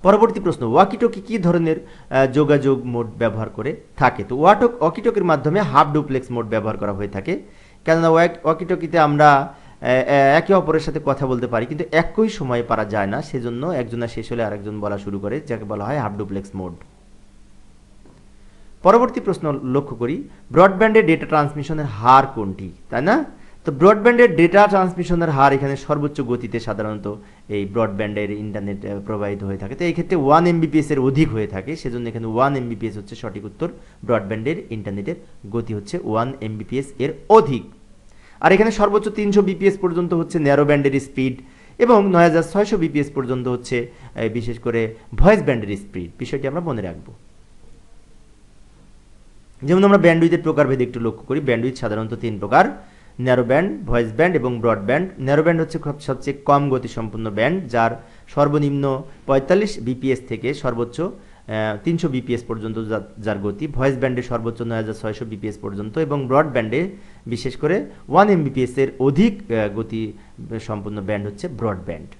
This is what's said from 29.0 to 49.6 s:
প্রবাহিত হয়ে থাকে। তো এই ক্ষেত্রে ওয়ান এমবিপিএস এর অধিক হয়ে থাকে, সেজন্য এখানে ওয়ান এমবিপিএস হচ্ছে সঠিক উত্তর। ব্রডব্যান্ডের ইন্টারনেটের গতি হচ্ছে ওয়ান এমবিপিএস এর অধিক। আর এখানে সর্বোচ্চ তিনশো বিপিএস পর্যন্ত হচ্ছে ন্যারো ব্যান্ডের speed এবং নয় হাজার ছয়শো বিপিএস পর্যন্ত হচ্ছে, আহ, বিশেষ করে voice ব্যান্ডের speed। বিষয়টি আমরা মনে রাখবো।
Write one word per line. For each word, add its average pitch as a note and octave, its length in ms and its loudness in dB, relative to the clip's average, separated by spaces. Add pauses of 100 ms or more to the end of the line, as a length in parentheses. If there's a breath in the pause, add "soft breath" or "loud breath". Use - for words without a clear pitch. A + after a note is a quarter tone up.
প্রবাহিত G2+ 380 -6
হয়ে G2 140 -6
থাকে। G2 180 -10
তো - 80 -6
এই E3+ 80 0
ক্ষেত্রে E3+ 240 -2
ওয়ান D#3 320 4
এমবিপিএস D#3 440 0
এর C#3 80 0
অধিক C#3 300 2
হয়ে A2 180 -4
থাকে, G2 280 -8
সেজন্য A#2+ 340 -8
এখানে A2+ 180 -8
ওয়ান B2+ 280 0
এমবিপিএস A2+ 420 -6
হচ্ছে G2+ 180 -14
সঠিক G#2 300 -12
উত্তর। D#3+ 240 -8 (340 soft breath)
ব্রডব্যান্ডের A2 640 -2
ইন্টারনেটের G#2 460 -8 (360 soft breath)
গতি A2 220 -4
হচ্ছে G#2 300 -8
ওয়ান A2+ 380 -2
এমবিপিএস A2 440 -6 (140)
এর C#3+ 140 -4 (160)
অধিক। G3+ 340 6 (760 soft breath)
আর F#3+ 120 4
এখানে G#3+ 200 4
সর্বোচ্চ G#3 380 0
তিনশো G#3 320 2
বিপিএস F#3+ 360 2
পর্যন্ত F3 360 -2
হচ্ছে E3 260 -2
ন্যারো C#3+ 260 4
ব্যান্ডের C#3 340 2
speed C3 420 -4 (380 soft breath)
এবং A3 300 6
নয় F3 140 6
হাজার E3 200 4
ছয়শো G3+ 340 0
বিপিএস D3 340 0
পর্যন্ত B2+ 360 -4
হচ্ছে, B2 400 -4 (280 loud breath)
আহ, A2+ 180 -4
বিশেষ A2+ 260 -6
করে A2+ 360 -2 (200 loud breath)
voice F3+ 280 6
ব্যান্ডের G#2+ 340 -2
speed। F2 420 -10
বিষয়টি C3+ 280 -6
আমরা D3 120 -4
মনে C#3+ 220 -6
রাখবো। E2+ 320 -12 (2500)